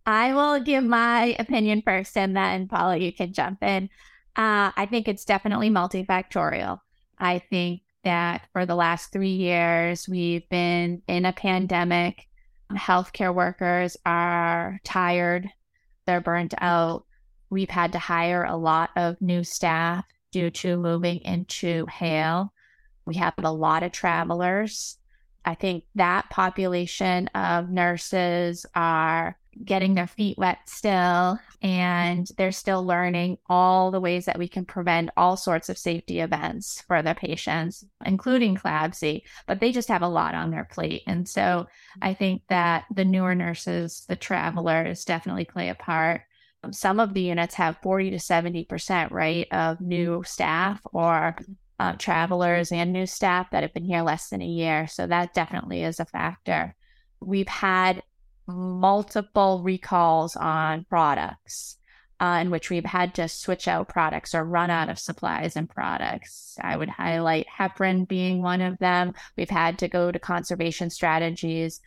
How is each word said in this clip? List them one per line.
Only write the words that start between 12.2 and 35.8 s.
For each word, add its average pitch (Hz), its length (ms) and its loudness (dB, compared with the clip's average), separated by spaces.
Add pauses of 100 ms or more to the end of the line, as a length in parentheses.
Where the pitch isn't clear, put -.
Healthcare 190 640 0
workers 180 720 0
are 170 800 0
tired. 180 640 0 (560)
They're 175 160 2
burnt 170 380 -2
out. 170 460 0 (440)
We've 190 200 -2
had 175 220 0
to 180 80 -4
hire 175 460 0
a - 100 -2
lot 160 400 2
of 175 240 0
new 175 240 0
staff 170 600 0 (260)
due 175 200 0
to 180 260 -2
moving 175 420 0
into 175 680 -2
Hale. 165 680 -2 (520)
We 165 100 -6
have 170 240 0
a 160 120 0
lot 156 320 2
of 175 80 -4
travelers. 175 1080 -2 (460)
I 165 120 -2
think 180 280 -2 (120)
that 185 340 2
population 180 1080 0
of 175 340 0
nurses 175 1040 0
are 165 640 2 (260)
getting 190 320 2
their 180 120 0
feet 208 300 -2
wet 185 280 0
still, 180 760 2 (220)
and 180 640 0 (100)
they're 190 140 2
still 190 340 -2
learning 180 520 0 (100)
all 185 440 6
the 190 80 0
ways 180 260 0
that - 120 0
we 175 100 -4
can 185 180 -6
prevent 170 520 0
all 180 200 4
sorts 165 320 -2
of 180 80 -4
safety 170 420 -4